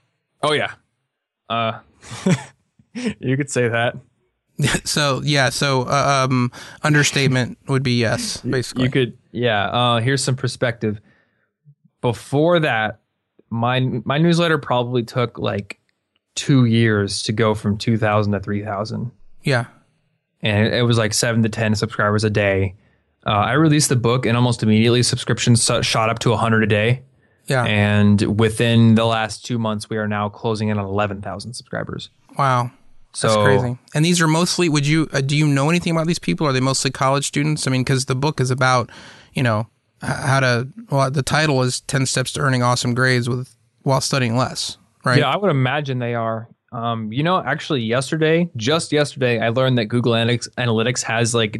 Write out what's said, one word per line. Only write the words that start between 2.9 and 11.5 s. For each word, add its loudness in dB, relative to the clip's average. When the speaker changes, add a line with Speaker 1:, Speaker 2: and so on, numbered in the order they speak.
Speaker 1:
you -2
could -4
say 0
that. 0
Speaker 2:
<laughs> -2
So, -2
yeah, 2
so, 0
uh, 0
um, 0
understatement 0
would 0
be 0
yes, -2
Speaker 1:
You, -4
Speaker 2:
basically. -4
Speaker 1:
you 0
could, 0
yeah. -2
Uh, 2
here's -2
some -2
perspective. -4